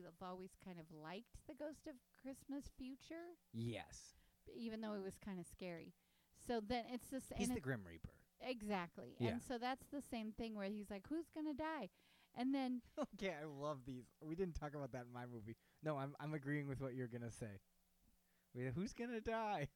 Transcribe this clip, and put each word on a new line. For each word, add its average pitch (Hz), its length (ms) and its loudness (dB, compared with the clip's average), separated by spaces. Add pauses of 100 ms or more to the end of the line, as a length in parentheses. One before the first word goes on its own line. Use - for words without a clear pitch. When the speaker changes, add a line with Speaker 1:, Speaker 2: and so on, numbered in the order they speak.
Speaker 1:
have 170 160 -12
always 185 300 -4 (120)
kind 180 160 -8
of 160 100 -10
liked 160 460 -8 (120)
the 311 60 -6
ghost 294 320 -6
of 311 100 -8 (180)
Christmas 269 640 -6
Future. 330 580 -8 (160)
Speaker 2:
Yes. 113 640 -2 (400)
Speaker 1:
Even 220 240 -2
though 214 140 0
it 202 100 0
was 190 140 -2
kinda 185 260 -2
scary. 175 520 -6 (520)
So 233 140 6
then 226 320 2
it's - 160 -2
just, - 260 -2
Speaker 2:
He's 240 140 4
Speaker 1:
and 254 60 4
Speaker 2:
the 226 40 2
Speaker 1:
it 156 40 -8
Speaker 2:
Grim 123 220 2
Reaper. 82 280 -10 (260)
Speaker 1:
Exactly. 202 800 -2
Speaker 2:
Yeah. 226 120 6
Speaker 1:
And 233 120 2
so 247 140 0
that's 247 300 0
the 285 140 -2
same 220 300 -2
thing 226 240 -2
where 196 140 2
he's 208 200 -2
like, 196 200 -4
"Who's 320 200 0
gonna 311 240 0
die?" 311 360 0 (460)
And 262 200 6
then 254 260 4 (160)
Speaker 2:
<laughs> 277 180 0
Okay, 190 180 2
I 147 100 -4
love 143 420 0
these. 127 200 -4 (160)
We 156 140 -2
didn't 180 200 4
talk 147 200 -2
about 139 180 -2
that 123 140 -2
in 120 40 -12
my 123 140 -4
movie. 117 320 -6 (260)
No, 156 140 4
I'm, 139 240 0
I'm 151 140 0
agreeing 143 320 2
with 131 120 2
what 131 140 0
you're 127 160 2
gonna 117 220 -2
say. 101 280 -4 (960)
We, 123 180 2
who's 185 200 2
gonna 240 280 0
die? 214 540 4